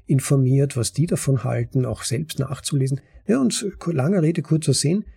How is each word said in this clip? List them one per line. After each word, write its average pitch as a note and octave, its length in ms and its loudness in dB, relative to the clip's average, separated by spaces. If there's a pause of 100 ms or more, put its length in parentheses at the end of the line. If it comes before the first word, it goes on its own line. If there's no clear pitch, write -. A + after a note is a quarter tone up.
informiert, C3+ 680 2
was A#2 160 -2
die D3+ 140 0
davon C#3 380 -2
halten, A#2+ 420 -2
auch A2+ 160 -6
selbst - 360 -4
nachzulesen. C3+ 640 -2 (260)
Ja, B3 140 2
und A3+ 380 -2
ko-, - 120 -6
lange E3 320 2
Rede, E3 200 2
kurzer D#3 320 2
Sinn, F#3 300 0 (120)